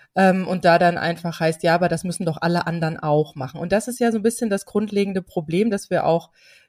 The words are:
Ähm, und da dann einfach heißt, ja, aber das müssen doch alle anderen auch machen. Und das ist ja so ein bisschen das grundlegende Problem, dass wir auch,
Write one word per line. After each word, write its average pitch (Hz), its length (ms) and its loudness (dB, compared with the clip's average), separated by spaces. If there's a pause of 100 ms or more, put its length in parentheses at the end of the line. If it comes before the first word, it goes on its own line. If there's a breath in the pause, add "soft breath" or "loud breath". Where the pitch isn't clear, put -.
(140 loud breath)
Ähm, 190 340 4
und 185 160 -4
da 170 140 6
dann 175 220 2
einfach 165 400 -4
heißt, 165 240 0
ja, 165 100 4
aber 175 160 2
das 165 140 -4
müssen 180 240 -6
doch 156 120 -2
alle 175 280 -2
anderen 165 320 -2
auch 151 340 0
machen. 147 260 -10
Und 170 120 -6
das 208 160 0
ist 247 120 -6
ja 233 120 2
so 220 80 0
ein 196 40 -4
bisschen 226 280 0
das 196 160 -4
grundlegende 202 560 -2
Problem, 180 480 -2
dass 196 180 -6
wir 170 160 0
auch, 165 240 0 (400 soft breath)